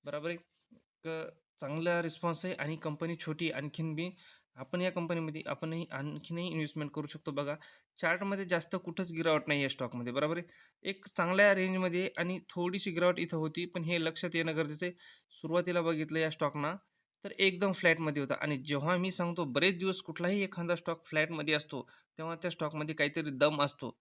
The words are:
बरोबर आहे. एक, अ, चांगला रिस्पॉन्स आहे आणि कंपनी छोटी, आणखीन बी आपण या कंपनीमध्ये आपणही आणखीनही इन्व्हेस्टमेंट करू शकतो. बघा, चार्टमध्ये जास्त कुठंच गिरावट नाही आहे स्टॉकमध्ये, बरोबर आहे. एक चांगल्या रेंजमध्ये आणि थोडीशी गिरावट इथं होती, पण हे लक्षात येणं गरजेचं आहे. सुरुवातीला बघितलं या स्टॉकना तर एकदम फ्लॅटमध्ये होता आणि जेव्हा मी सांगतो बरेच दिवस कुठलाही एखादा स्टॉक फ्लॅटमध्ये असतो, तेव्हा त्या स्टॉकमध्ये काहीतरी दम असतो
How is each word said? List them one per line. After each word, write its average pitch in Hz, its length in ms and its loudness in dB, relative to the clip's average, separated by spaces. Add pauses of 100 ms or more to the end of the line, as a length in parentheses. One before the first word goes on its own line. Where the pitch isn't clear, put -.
बरोबर 147 260 -4
आहे. 170 80 -4 (360)
एक, - 340 -16
अ, 160 220 -6 (320)
चांगला 165 400 0
रिस्पॉन्स 165 440 -2
आहे 185 80 -2
आणि 151 240 -4
कंपनी 160 380 -4
छोटी, 156 360 -4
आणखीन 151 440 -4
बी 175 140 -4 (460)
आपण 156 260 -4
या 185 100 2
कंपनीमध्ये 165 540 -2
आपणही 160 460 -4
आणखीनही 151 560 -6
इन्व्हेस्टमेंट 151 440 -4
करू 147 160 -6
शकतो. - 240 -10
बघा, 143 240 -2 (460)
चार्टमध्ये 196 440 0
जास्त 180 300 0
कुठंच 170 360 -4
गिरावट 160 360 4
नाही 147 120 2
आहे 135 100 2
स्टॉकमध्ये, 120 440 -4
बरोबर 151 240 2
आहे. 170 100 -8 (420)
एक 190 180 -10
चांगल्या 190 480 6
रेंजमध्ये 185 640 2
आणि 175 220 -2 (100)
थोडीशी 180 420 -2
गिरावट 175 280 4
इथं 175 180 -2
होती, 156 280 -2
पण 175 180 -6
हे 170 180 2
लक्षात 160 320 -2
येणं 165 220 0
गरजेचं 151 300 -2
आहे. 175 80 -4 (360)
सुरुवातीला 175 520 0
बघितलं 156 380 0
या 156 120 2
स्टॉकना 147 440 -2 (480)
तर 202 160 -8
एकदम 190 320 4
फ्लॅटमध्ये 160 520 4
होता 131 180 0
आणि 147 160 2
जेव्हा 147 400 2
मी 185 140 0
सांगतो 175 320 0
बरेच 151 340 4
दिवस 185 240 -2
कुठलाही 180 420 0
एखादा 175 320 0
स्टॉक 165 300 -6
फ्लॅटमध्ये 156 480 0
असतो, 147 360 -2 (280)
तेव्हा 165 180 -4
त्या 165 160 -4
स्टॉकमध्ये 156 440 -4
काहीतरी 151 340 0
दम 143 320 4
असतो 139 400 0